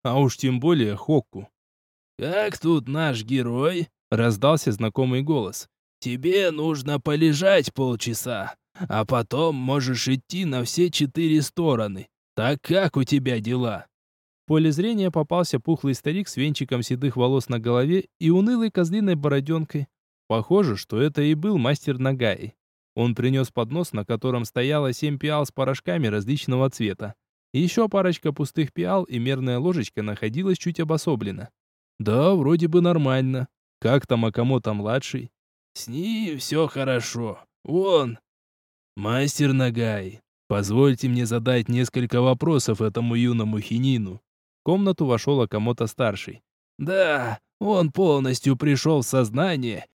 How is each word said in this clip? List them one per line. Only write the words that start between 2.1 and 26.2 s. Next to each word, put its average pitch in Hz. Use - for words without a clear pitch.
"Как 196
тут 156
наш 139
герой?" 127
раздался 117
знакомый 127
голос. 135
"Тебе 165
нужно 147
полежать 156
полчаса, 117
а 107
потом 135
можешь 127
идти 135
на 131
все 170
четыре 156
стороны, 113
так 127
как 185
у 135
тебя 127
дела?" 117
В -
поле 156
зрения 190
попался 160
пухлый 139
старик 175
с -
венчиком 131
седых 127
волос 127
на 120
голове 127
и 160
унылой 220
козлиной 185
бородёнкой. 147
Похоже, 120
что -
это 147
и 151
был 180
мастер 131
Нагаи. 123
Он 120
принёс 131
поднос, 131
на 104
котором 120
стояло 135
семь 147
пиал 151
с -
порошками 135
различного 127